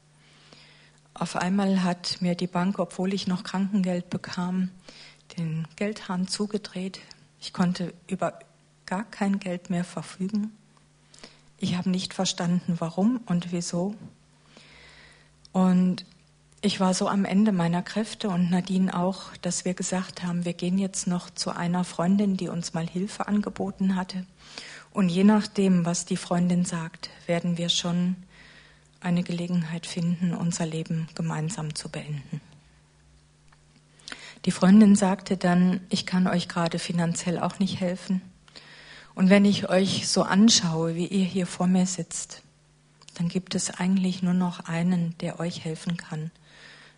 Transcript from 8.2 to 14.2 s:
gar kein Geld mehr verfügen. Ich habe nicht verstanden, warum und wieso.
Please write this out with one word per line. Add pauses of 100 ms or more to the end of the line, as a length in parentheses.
gar
kein
Geld
mehr
verfügen. (1080)
Ich
habe
nicht
verstanden,
warum
und
wieso. (1600)